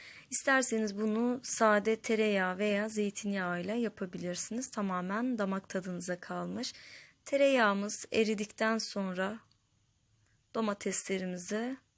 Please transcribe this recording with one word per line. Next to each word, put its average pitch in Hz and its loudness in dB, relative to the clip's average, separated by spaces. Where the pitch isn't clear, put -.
İsterseniz 226 2
bunu 226 0
sade 214 4
tereyağı 208 2
veya 208 0
zeytinyağıyla 196 -2
yapabilirsiniz. 196 -4
Tamamen 202 -2
damak 190 -2
tadınıza 180 -4
kalmış. 180 -6
Tereyağımız 233 4
eridikten 220 0
sonra 196 -4
domateslerimizi 202 -2